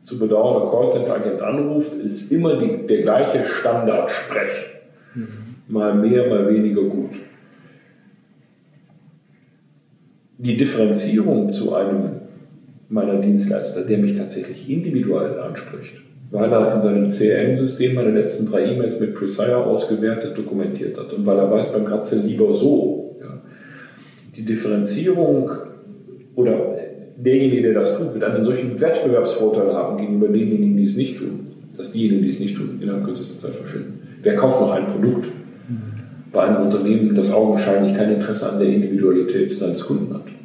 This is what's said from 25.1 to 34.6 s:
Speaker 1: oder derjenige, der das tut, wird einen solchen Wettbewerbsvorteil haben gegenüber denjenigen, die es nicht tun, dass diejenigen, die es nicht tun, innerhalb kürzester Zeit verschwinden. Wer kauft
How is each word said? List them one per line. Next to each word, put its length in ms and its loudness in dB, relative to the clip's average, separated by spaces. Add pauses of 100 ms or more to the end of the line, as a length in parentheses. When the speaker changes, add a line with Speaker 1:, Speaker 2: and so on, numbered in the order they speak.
Speaker 1:
oder 420 0 (400)
derjenige, 460 2
der 120 4
das 220 2
tut, 180 -4
wird 100 -2
einen 180 0
solchen 380 -2
Wettbewerbsvorteil 960 2
haben 240 -4
gegenüber 300 0
denjenigen, 480 2
die 80 4
es 120 0
nicht 220 -2
tun, 220 -8 (360)
dass 160 -12
diejenigen, 300 2
die 60 2
es 120 -4
nicht 160 -4
tun, 260 -8
innerhalb 220 -4
kürzester 340 -8
Zeit 140 -10
verschwinden. 480 -12 (220)
Wer 140 2
kauft 240 4